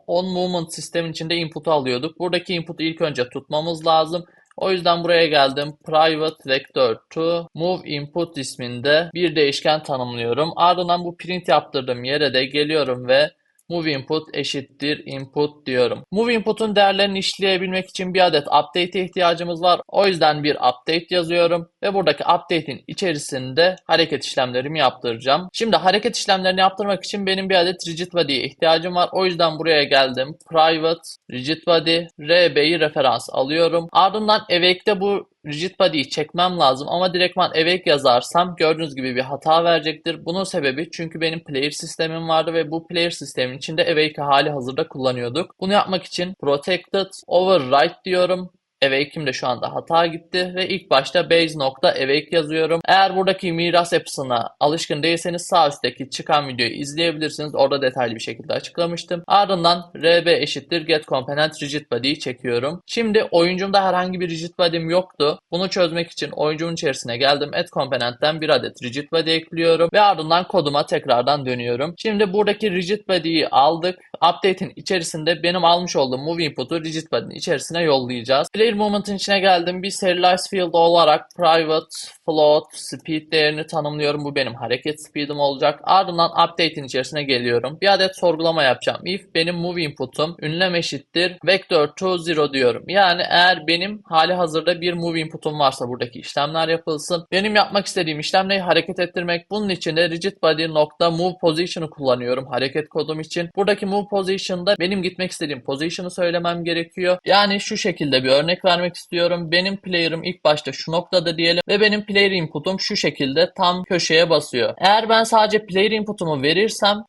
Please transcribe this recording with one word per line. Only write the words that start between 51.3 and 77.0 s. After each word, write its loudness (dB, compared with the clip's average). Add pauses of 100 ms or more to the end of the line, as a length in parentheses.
base 2
nokta 0
awake 0
yazıyorum. -2
Eğer 4
buradaki 0
miras 0
yapısına -2 (120)
alışkın 0
değilseniz -2
sağ 4
üstteki -6
çıkan -2
videoyu -2
izleyebilirsiniz. -4
Orada 2
detaylı -2
bir -10
şekilde -10
açıklamıştım. -6
Ardından 2 (100)
R 4
B 4
eşittir -4
get 0
component -2
rigid -6
body'yi -2
çekiyorum. -4
Şimdi 0
oyuncumda 2
herhangi 0
bir -2
rigid -8
body'm 0
yoktu. 0 (120)
Bunu -2
çözmek -2
için -8
oyuncumun -2
içerisine -4
geldim. 2
Add -4
component'ten -2
bir -2
adet 0
rigid -8
body 0
ekliyorum 0
ve 4
ardından 2
koduma 0
tekrardan 0
dönüyorum. -4
Şimdi 0
buradaki 0
rigid -4
body'yi 0
aldık. 2 (180)
Update'in 0
içerisinde -4
benim 0
almış 2
olduğum 0
move -4
input'u -4
rigid -8